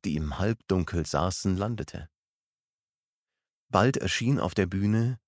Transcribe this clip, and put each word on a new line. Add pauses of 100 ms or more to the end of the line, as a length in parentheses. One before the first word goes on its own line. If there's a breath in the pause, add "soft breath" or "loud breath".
die
im
Halbdunkel
saßen,
landete. (1600)
Bald
erschien
auf
der
Bühne